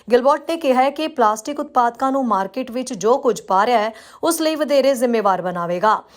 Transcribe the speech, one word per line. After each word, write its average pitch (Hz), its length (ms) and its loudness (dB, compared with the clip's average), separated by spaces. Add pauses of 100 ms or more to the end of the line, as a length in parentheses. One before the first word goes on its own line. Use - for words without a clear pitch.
(120)
ਗਿਲਬੋਰਟ 277 380 2
ਨੇ 330 80 -4
ਕਿਹਾ 262 260 2
ਹੈ 269 60 2
ਕਿ 311 180 -4
ਪਲਾਸਟਿਕ 247 520 -2
ਉਤਪਾਦਕਾਂ 254 520 -2
ਨੂੰ 269 160 -2
ਮਾਰਕੀਟ 196 440 -4
ਵਿੱਚ 254 220 -8
ਜੋ 220 240 2
ਕੁਝ 254 240 -2
ਪਾ 196 240 2
ਰਿਹਾ 240 140 2
ਹੈ, 220 140 -2 (300)
ਉਸ 330 180 0
ਲਈ 311 140 0
ਵਧੇਰੇ 277 380 2
ਜ਼ਿੰਮੇਵਾਰ 220 480 0
ਬਣਾਵੇਗਾ। 180 600 -2 (140)